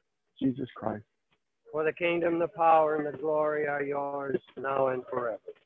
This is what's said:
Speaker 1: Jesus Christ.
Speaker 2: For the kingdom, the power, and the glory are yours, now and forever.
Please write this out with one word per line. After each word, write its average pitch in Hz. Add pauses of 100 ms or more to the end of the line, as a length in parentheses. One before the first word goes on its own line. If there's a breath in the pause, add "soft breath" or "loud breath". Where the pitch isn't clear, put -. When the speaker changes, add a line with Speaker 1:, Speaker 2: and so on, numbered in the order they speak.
(380)
Speaker 1:
Jesus 131
Christ. 107 (680)
Speaker 2:
For 156
the 156
kingdom, 170
the 170
power, 160
and 147
the 139
glory 151
are 143
yours, 143 (160)
now 135
and 127
forever. 120 (280)